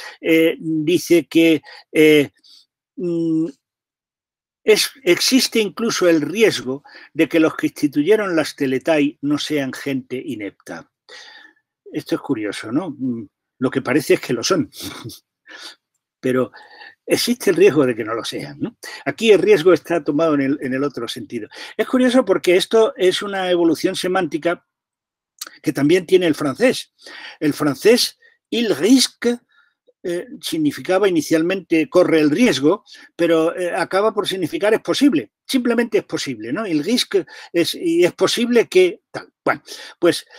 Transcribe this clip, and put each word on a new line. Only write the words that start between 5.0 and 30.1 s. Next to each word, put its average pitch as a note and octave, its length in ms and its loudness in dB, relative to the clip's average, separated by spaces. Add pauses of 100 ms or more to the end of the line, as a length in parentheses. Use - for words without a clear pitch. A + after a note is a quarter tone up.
existe A#3 580 2
incluso G3+ 480 -2
el D#3+ 140 4
riesgo D3 600 0 (280)
de D#3+ 160 0
que E3+ 120 0
los D#3 160 2
que D#3+ 100 -4
instituyeron E3+ 720 0
las D3 200 -2
teletai C#3+ 640 0
no D3 160 -2
sean C#3 360 -4
gente C3 520 -8
inepta. - 640 -12 (1040)
Esto D#3+ 240 -6
es - 60 -14
curioso, A2 500 -6
¿no? D#3+ 180 -4
Mm, A#2 380 -8 (300)
lo B2+ 120 -4
que - 120 -4
parece C#3 320 0
es - 60 0
que - 120 -8
lo A2 100 -4
son. - 300 -2
<laughs> - 500 -16 (960)
Pero B2+ 300 -2 (560)
existe - 440 0
el D#3+ 60 0
riesgo D#3 280 4
de B2 100 0
que A2 100 -8
no A2 100 -6
lo A2+ 100 -6
sean, C#3+ 340 -12
¿no? F3+ 180 -8 (280)
Aquí A3 260 0
el F3 100 8
riesgo F#3 340 4
está E3+ 280 -2
tomado D#3 320 0
en C#3+ 60 0
el, C3+ 220 -2
en B2+ 100 -6
el C3 100 -4
otro B2+ 240 -6
sentido. A2+ 420 -12 (280)
Es A3 100 -2
curioso B3+ 380 2
porque F3+ 320 2
esto A3 400 2
es F#3 240 0
una G3 300 -4
evolución F3 440 0
semántica F3 720 -4 (960)
que D#3 120 -4
también D#3 320 2
tiene F3+ 200 4
el D3 80 2
francés. D#3 600 -2 (440)
El D3+ 140 0
francés, D3+ 640 0 (300)
il G#3+ 260 -2
risque, A#3+ 640 2 (680)
eh, F3 200 -4 (160)